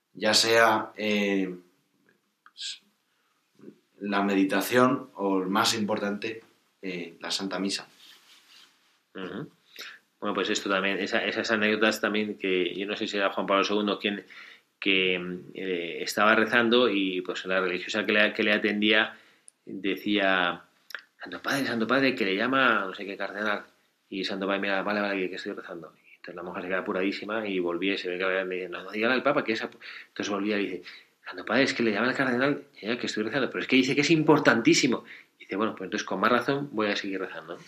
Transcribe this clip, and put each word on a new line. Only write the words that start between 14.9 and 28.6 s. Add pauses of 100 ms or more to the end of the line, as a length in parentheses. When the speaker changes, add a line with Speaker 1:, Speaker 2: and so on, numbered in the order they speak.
Speaker 2:
eh,
estaba
rezando
y,
pues,
la
religiosa
que
le,
que
le
atendía (480)
decía, (580)
"Santo
Padre,
Santo
Padre,
que
le
llama
no
sé
qué
cardenal". (440)
Y
Santo
Padre,
"Mira,
vale,
vale,
que,
que
estoy
rezando".
Y
entonces
la
monja
se
queda
apuradísima
y
volvía
y
se
ve
que
le
dice,